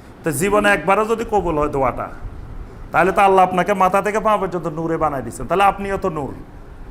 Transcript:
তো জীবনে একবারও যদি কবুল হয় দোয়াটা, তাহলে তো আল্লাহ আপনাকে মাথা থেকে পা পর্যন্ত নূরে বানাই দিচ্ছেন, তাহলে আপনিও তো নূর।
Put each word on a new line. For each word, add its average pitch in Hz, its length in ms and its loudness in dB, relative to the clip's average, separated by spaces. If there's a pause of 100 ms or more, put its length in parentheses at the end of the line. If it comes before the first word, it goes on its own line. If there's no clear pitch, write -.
(240)
তো 165 60 0
জীবনে 202 400 2
একবারও 196 340 2
যদি 226 260 -2
কবুল 175 280 0
হয় 147 100 0
দোয়াটা, 120 400 -2 (840)
তাহলে 170 200 4
তো 196 80 2
আল্লাহ 190 240 6
আপনাকে 180 300 2
মাথা 190 280 2
থেকে 208 180 0
পা 214 160 2
পর্যন্ত 185 300 -4
নূরে 160 300 -4
বানাই 147 260 -2
দিচ্ছেন, 117 240 -10
তাহলে 190 180 2
আপনিও 196 320 0
তো 190 120 -2
নূর। 147 260 -6 (560)